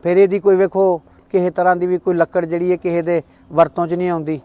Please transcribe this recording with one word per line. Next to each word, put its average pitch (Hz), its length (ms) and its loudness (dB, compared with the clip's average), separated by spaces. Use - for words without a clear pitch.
ਫਿਰ 175 140 0
ਇਹਦੀ 196 220 2
ਕੋਈ 190 160 2
ਵੇਖੋ 185 460 0
ਕਿਸੇ 185 180 0
ਤਰ੍ਹਾਂ 180 260 2
ਦੀ 175 120 -4
ਵੀ 180 100 -2
ਕੋਈ 180 160 -2
ਲੱਕੜ 170 320 0
ਜਿਹੜੀ 170 260 -2
ਹੈ 175 60 0
ਕਿਸੇ 170 240 -2
ਦੇ 170 220 -2
ਵਰਤੋਂ 165 360 0
'ਚ 165 60 -4
ਨਹੀਂ 180 160 -2
ਆਉਂਦੀ 156 360 -6